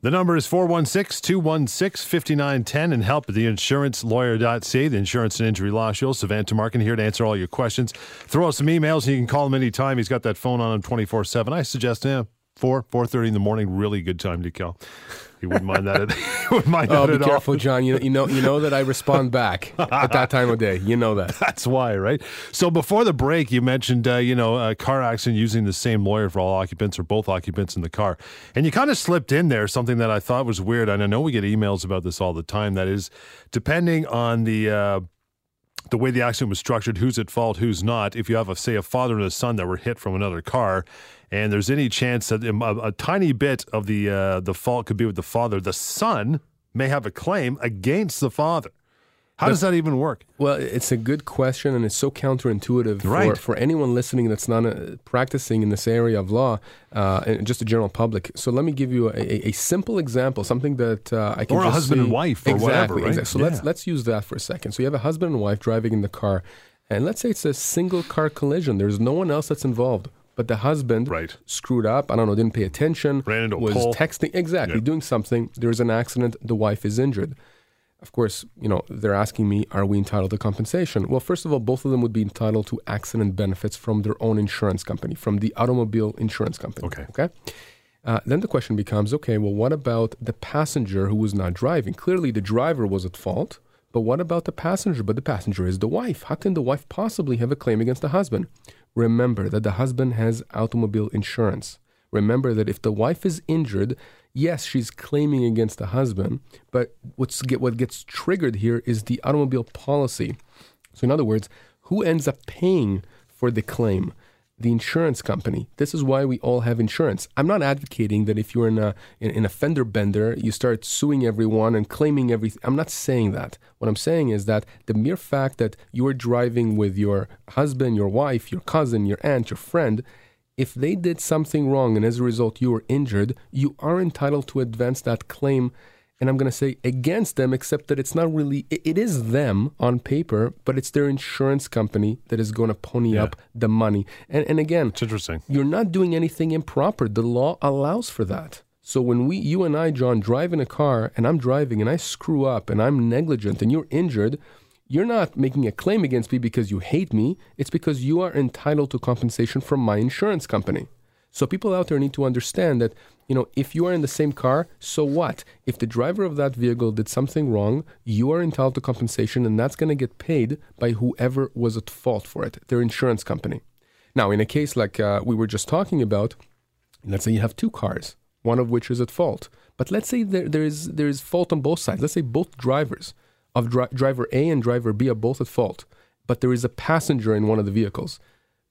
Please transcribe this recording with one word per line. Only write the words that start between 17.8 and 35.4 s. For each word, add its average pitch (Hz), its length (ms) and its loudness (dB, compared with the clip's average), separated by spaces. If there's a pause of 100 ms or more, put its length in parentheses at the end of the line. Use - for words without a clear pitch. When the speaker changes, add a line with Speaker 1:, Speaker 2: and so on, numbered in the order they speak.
Speaker 2:
You, 131 140 2
you 131 140 0
know, 135 160 2
you 135 160 2
know 139 160 4
that 151 160 2
I 135 60 2
respond 135 500 2
back 117 440 -2
Speaker 1:
<laughs> - 40 -10
Speaker 2:
at 135 320 2
that 127 180 2
time 123 220 2
of 113 80 0
day. 101 180 2
You 101 180 2
know 113 200 2
that. 92 240 -2
Speaker 1:
That's 160 260 -2
why, 123 320 2
right? 110 240 0 (300)
So 180 180 2
before 180 340 2
the 214 80 4
break, 139 400 2
you 123 80 4
mentioned, 127 480 2
uh, 123 100 4
you 123 180 2
know, 117 340 2
a 107 60 -2
car 135 260 0
accident 117 380 0
using 110 260 2
the 98 80 0
same 107 320 0
lawyer 104 240 2
for 95 120 -4
all 92 200 2
occupants 95 380 -4
or 90 40 -4
both 104 240 -2
occupants 95 480 -4
in 92 60 -4
the 82 80 -6
car. 101 300 -2 (340)
And 147 140 2
you 151 40 2
kinda 269 220 2
slipped 170 380 0
in 160 160 4
there 110 200 2
something 120 300 0
that 113 140 2
I 104 80 2
thought 127 260 0
was 101 160 -2
weird, 110 280 2
and 101 120 2
I 104 60 2
know 107 140 2
we 156 100 0
get 110 120 0
emails 101 400 0
about 92 200 -2
this 87 180 -6
all 90 120 0
the 82 100 -6
time. 104 320 -2
That 92 120 0
is, 98 220 -4 (400)
depending 160 560 0
on 117 380 0
the, 110 260 2
uh, 101 300 0 (880)